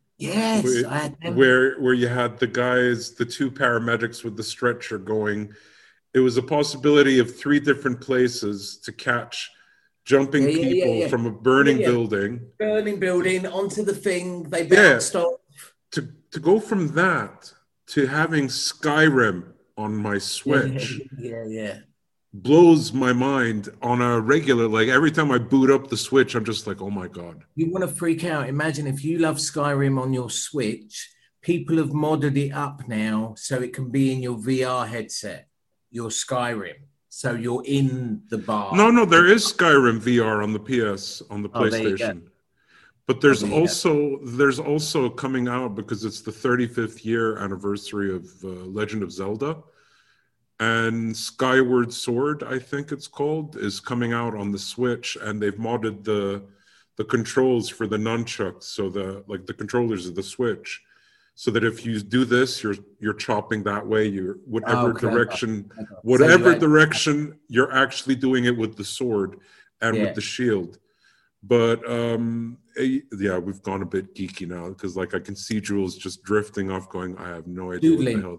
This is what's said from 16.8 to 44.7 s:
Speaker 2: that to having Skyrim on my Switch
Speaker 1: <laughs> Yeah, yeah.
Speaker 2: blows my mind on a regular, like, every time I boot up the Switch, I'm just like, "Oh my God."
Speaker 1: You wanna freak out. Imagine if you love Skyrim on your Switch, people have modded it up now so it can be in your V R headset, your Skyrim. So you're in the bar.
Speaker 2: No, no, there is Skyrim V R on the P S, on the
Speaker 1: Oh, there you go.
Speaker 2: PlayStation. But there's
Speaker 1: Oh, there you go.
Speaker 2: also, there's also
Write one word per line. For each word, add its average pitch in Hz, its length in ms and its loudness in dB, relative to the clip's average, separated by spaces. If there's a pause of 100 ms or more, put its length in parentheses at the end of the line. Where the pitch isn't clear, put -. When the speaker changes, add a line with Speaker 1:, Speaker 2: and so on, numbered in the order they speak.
Speaker 2:
that 151 640 -2 (360)
to 143 180 0
having 151 420 0
Skyrim 131 1080 2 (240)
on 107 180 -4
my 104 240 -2
Switch - 880 -2
Speaker 1:
<laughs> - 80 -18
Yeah, 113 300 -10
yeah. 110 300 -8 (560)
Speaker 2:
blows 143 600 6
my 127 200 2
mind 120 560 0 (120)
on 123 200 0
a 120 200 2
regular, 123 460 4
like, 110 220 2
every 143 200 6
time 156 220 2
I 123 80 4
boot 131 320 4
up 135 180 2
the 113 80 -4
Switch, 131 380 2
I'm 107 100 -2
just 107 220 -6
like, 98 140 -8
"Oh 98 100 -8
my 95 160 -6
God." 85 360 -16 (120)
Speaker 1:
You 165 160 -2
wanna 185 160 -2
freak 165 360 -4
out. 151 240 -4
Imagine 147 380 -4
if 139 180 -6
you 160 140 -2
love 160 200 0
Skyrim 139 640 0
on 131 140 -2
your 123 160 -4
Switch, - 840 -6 (300)
people 160 360 -2
have 151 120 0
modded 151 480 0
it 143 140 -2
up 139 360 -8
now 110 500 -4
so 131 220 -6
it 123 140 -6
can 131 160 -8
be 135 220 2
in 131 100 -4
your 123 160 -6
V 131 260 -2
R 127 220 -2
headset, 107 600 -10 (420)
your 117 200 -8
Skyrim. 113 720 -6 (300)
So 120 220 -4
you're 120 320 -4
in 131 640 0
the 113 80 -4
bar. 104 380 -4
Speaker 2:
No, 214 160 8
no, 240 120 6
there 170 220 8
is 208 260 6
Skyrim 139 480 6
V 117 200 2
R 110 240 2
on 107 100 -2
the 104 60 -4
P 120 220 -2
S, 101 500 -6
on 104 100 -8
the 104 140 -8
Speaker 1:
Oh, 120 120 0
there 110 200 -2
you 95 100 0
go. 110 120 -4
Speaker 2:
PlayStation. 87 120 -10 (840)
But 127 140 0
there's 139 200 8
Speaker 1:
Oh, 104 60 -2
there 123 80 0
you 156 60 4
go. - 0 -
Speaker 2:
also, 147 600 0
there's 127 360 2
also 147 500 -2